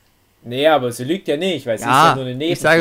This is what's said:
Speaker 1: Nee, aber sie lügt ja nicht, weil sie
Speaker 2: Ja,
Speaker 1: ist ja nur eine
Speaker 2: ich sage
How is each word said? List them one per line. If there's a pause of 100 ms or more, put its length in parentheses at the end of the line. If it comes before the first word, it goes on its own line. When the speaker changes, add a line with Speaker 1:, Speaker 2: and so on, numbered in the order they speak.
(420)
Speaker 1:
Nee,
aber
sie
lügt
ja
nicht,
weil
sie
Speaker 2:
Ja,
Speaker 1:
ist
ja
nur
eine
Speaker 2:
ich
sage